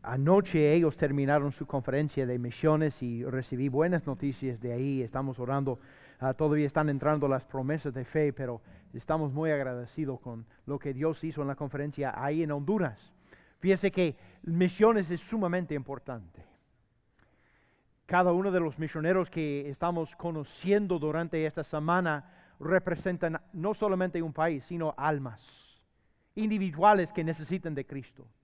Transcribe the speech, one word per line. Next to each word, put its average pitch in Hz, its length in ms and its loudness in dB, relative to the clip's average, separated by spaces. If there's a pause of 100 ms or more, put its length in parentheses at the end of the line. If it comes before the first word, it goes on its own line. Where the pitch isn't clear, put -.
anoche 151 720 4
ellos 165 220 4
terminaron 143 560 2
su - 160 -10
conferencia 139 580 -2
de 123 100 -2
misiones 151 640 2
y 120 240 -4
recibí 131 440 -2
buenas 156 400 2
noticias 131 520 -4
de 120 120 -6
ahí. 131 300 -2
Estamos 131 360 -6
orando. 135 400 -2 (400)
Ah, 131 160 0
todavía 151 320 4
están 151 220 2
entrando 143 400 2
las 131 160 0
promesas 135 500 -4
de 127 100 -6
fe, 151 280 0
pero 123 280 -8 (320)
estamos 151 400 -2
muy 156 200 0
agradecidos 131 680 -4
con 113 280 -12 (200)
lo 139 140 -6
que 143 120 -6
Dios 147 300 -2
hizo 151 200 -6
en 139 40 -2
la 139 80 -4
conferencia 143 640 -6
ahí 147 260 0
en 156 80 -2
Honduras. 147 640 -2 (460)
Fíjese 190 320 2
que 175 240 2 (260)
misiones 185 680 4
es 175 80 -4
sumamente 180 560 -2
importante. 123 680 -10 (1600)
Cada 180 260 4
uno 190 180 2
de 180 100 2
los 160 180 -2
misioneros 160 520 0
que 143 400 -4
estamos 165 440 -4
conociendo 170 840 -2
durante 156 480 -2
esta 151 180 -6
semana 160 960 -2
representan 170 800 0 (140)
no 190 180 -2
solamente 185 480 0
un 165 100 -4
país, 156 360 0
sino 165 280 -4
almas 135 480 -2 (920)
individuales 196 800 4
que 170 100 -2
necesitan 160 500 -4
de 135 120 -6
Cristo. 131 400 -14 (180)